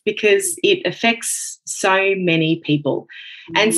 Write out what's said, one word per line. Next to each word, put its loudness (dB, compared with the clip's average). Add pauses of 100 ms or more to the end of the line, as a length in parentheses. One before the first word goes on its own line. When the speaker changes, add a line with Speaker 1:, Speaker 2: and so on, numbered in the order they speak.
Speaker 1:
because 0
it 2
affects -4
so 0
many 0
people. -2 (500)
And 4
Speaker 2:
Mm. 0